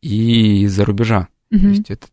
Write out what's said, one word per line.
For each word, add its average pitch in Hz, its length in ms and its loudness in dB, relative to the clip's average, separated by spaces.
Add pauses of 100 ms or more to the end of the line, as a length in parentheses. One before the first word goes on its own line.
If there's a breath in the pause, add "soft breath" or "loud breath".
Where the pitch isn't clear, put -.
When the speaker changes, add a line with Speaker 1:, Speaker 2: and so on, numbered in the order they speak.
Speaker 1:
и 110 600 0
из-за 101 220 0
рубежа. 107 420 -2 (220)
Speaker 2:
Мгм. 202 120 2
Speaker 1:
То 196 80 4
есть 202 220 -2
это - 220 -14